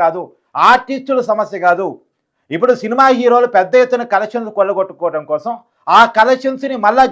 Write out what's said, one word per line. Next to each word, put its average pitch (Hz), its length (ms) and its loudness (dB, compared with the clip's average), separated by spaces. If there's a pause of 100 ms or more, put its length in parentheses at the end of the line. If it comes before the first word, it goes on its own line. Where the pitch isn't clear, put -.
కాదు, 170 180 -2 (360)
ఆర్టిస్టుల 254 640 0 (100)
సమస్య 208 280 -4
కాదు. 175 420 -2 (540)
ఇప్పుడు 185 180 0 (100)
సినిమా 247 240 2 (120)
హీరోలు 240 380 2
పెద్ద 185 180 0
ఎత్తున 254 280 2 (100)
కలెక్షన్స్ 214 440 -4
కొల్లగొట్టుకోవడం 190 760 -4
కోసం, 151 220 -6 (360)
ఆ 185 120 6 (160)
కలెక్షన్స్ని 262 680 0
మళ్ళా 240 280 4